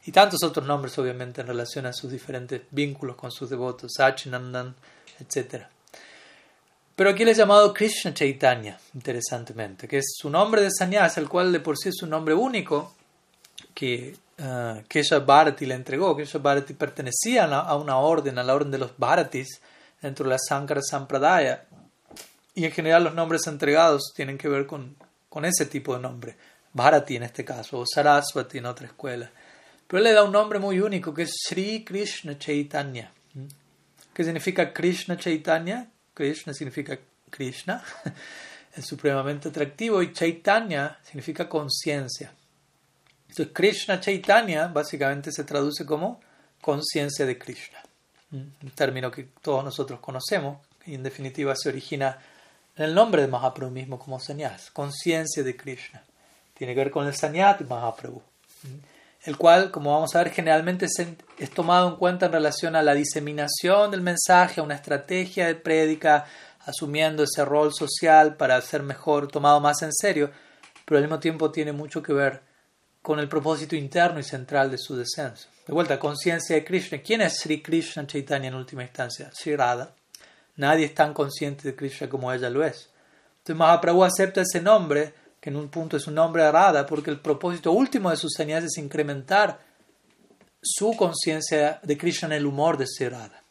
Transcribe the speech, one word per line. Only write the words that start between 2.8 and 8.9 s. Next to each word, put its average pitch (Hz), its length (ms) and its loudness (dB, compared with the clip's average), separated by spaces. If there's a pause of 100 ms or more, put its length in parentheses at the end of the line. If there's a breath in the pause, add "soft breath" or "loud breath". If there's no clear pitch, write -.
con 123 160 -14
sus 123 180 -12
devotos, 123 480 -8
Sachinandan, 127 800 -2 (460 soft breath)
etcétera. 127 500 -8 (1200 loud breath)
Pero 190 160 4
aquí 202 140 2
él 226 40 8
es 220 80 6
llamado 208 380 8
Krishna 208 400 -2
Chaitanya, 127 640 0 (160)